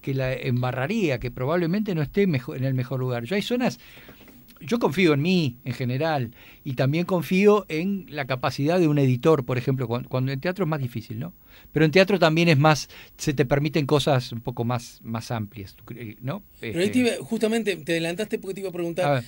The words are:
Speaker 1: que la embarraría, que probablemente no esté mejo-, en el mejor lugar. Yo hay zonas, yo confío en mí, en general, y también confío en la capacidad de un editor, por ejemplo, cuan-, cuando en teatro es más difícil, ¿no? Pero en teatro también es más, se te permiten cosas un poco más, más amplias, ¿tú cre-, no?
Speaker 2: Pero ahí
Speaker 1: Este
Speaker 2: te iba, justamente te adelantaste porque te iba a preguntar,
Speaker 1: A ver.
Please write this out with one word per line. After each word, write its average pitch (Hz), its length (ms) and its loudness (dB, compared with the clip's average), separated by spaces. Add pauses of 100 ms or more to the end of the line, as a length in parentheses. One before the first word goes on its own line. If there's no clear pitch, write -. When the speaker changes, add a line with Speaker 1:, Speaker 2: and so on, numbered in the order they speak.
Speaker 1:
que 135 120 -4
la 131 200 -2
embarraría, 127 840 -2
que 123 140 -8
probablemente 175 640 -2
no 151 60 0
esté 202 260 2
mejo-, 151 260 -2
en 131 80 -6
el 135 120 -2
mejor 127 260 -4
lugar. 120 240 -4
Yo 147 100 -4
hay 202 80 0
zonas, 240 380 -2 (800)
yo 214 200 -2
confío 175 340 4
en 139 80 2
mí, 165 460 2
en 127 80 -6
general, 131 600 -2 (300)
y 139 120 -6
también 143 280 2
confío 190 640 4
en 180 400 -4
la 143 180 -6
capacidad 139 540 0
de 160 80 4
un 147 80 4
editor, 135 480 4
por 127 140 -2
ejemplo, 131 280 -2
cuan-, 120 180 -4
cuando 131 280 -2
en 135 80 -6
teatro 185 240 -2
es 151 60 -2
más 156 100 -2
difícil, 113 380 -8
¿no? 165 160 -10 (380)
Pero 151 120 4
en 160 60 4
teatro 190 280 4
también 165 300 4
es 160 80 6
más, 147 320 4 (300)
se 151 160 -2
te 147 100 4
permiten 143 400 0
cosas 139 480 2
un 117 80 -8
poco 123 240 -6
más, 120 380 -6
más 113 280 -8
amplias, 104 460 -8
¿tú - 80 -20
cre-, 117 380 -14
no? 147 200 -8 (180)
Speaker 2:
Pero 117 180 -6
ahí 185 80 0
Speaker 1:
Este 208 60 -2
Speaker 2:
te 254 60 2 (180)
iba, - 100 -10
justamente 214 500 0
te 156 160 -6
adelantaste 175 460 -4
porque 190 160 -8
te 196 60 -10
iba 190 100 -8
a - 20 -16
preguntar, 175 320 -4
Speaker 1:
A 147 120 2
ver. 120 120 -4